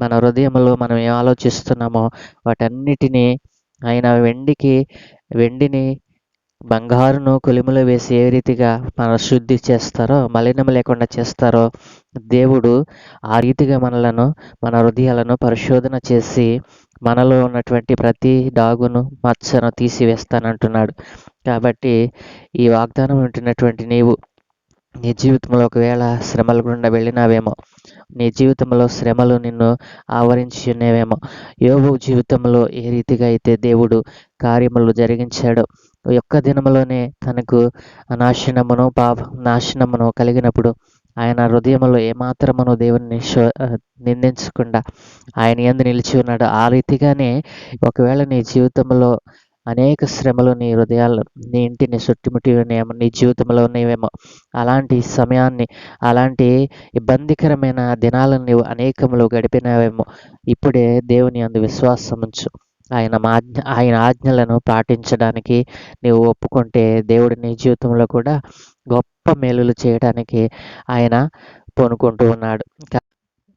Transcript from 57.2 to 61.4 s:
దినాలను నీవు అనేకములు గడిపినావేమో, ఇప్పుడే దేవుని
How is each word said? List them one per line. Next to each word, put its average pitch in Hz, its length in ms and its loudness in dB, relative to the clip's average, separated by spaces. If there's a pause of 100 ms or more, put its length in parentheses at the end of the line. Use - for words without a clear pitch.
దినాలను 127 500 0
నీవు 120 180 2
అనేకములు 120 720 -2
గడిపినావేమో, 117 680 0 (440)
ఇప్పుడే 123 520 2
దేవుని 123 400 0